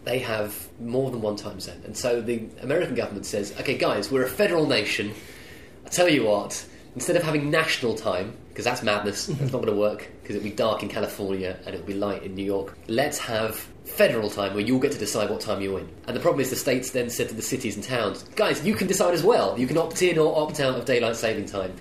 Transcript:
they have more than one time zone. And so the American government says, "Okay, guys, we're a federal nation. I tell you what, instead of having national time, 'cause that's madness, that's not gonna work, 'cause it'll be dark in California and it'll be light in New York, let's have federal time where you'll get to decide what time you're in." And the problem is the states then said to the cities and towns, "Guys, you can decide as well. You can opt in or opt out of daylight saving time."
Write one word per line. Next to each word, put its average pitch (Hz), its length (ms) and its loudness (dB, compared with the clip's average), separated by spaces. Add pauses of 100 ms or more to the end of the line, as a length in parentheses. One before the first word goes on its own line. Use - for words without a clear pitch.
they 127 160 0
have 107 480 -4 (120)
more 123 300 0
than 120 100 -4
one 107 160 0
time 98 240 -10
zone. 90 240 -10
And 104 100 -12
so 120 280 2
the 113 180 -2 (220)
American 143 320 2
government 101 320 -2
says, 101 340 -2
"Okay, 127 160 0
guys, 120 340 2
we're 131 140 4
a 127 40 0 (140)
federal 170 240 6
nation. 104 460 2 (720)
I - 60 -16
tell 175 180 6
you 135 160 6
what, 104 400 0 (300)
instead 160 220 0
of 175 60 4
having 151 280 0
national 151 440 2
time, 101 380 -2 (220)
'cause 101 100 -6
that's 123 180 0
madness, 104 440 0
that's 139 260 0
not - 120 -2
gonna 107 120 4
work, 104 320 2 (160)
'cause 104 120 -6
it'll 107 60 -4
be 107 80 -4
dark 107 320 2
in 101 80 -4
California 95 760 -2
and 95 100 -8
it'll 85 120 -8
be 98 80 -4
light 98 280 -2
in 95 120 -8
New 98 100 -4
York, 98 320 -2 (100)
let's 131 300 0
have 110 500 -2 (180)
federal 120 440 2
time 98 240 -2
where 104 100 0
you'll 127 160 2
get 131 140 2
to - 60 -6
decide 104 320 0
what 110 100 -4
time 98 220 -2
you're 95 160 -2
in." 82 100 -8 (180)
And 113 80 -4
the - 60 -2
problem 151 220 2
is 127 80 0
the 120 60 -2
states 127 340 0
then 120 180 -2
said - 220 -2
to 110 40 -10
the 110 60 -6
cities 113 360 -4
and 101 80 -8
towns, 113 420 -2 (100)
"Guys, 165 260 2
you 202 120 2
can 196 120 0
decide 175 280 4
as 156 80 2
well. 117 360 4
You 127 80 2
can 151 120 2
opt 165 240 0
in 170 160 4
or 156 200 4
opt 151 220 -2
out 131 160 2
of 123 80 -4
daylight 113 320 2
saving 101 300 -2
time." 95 340 -4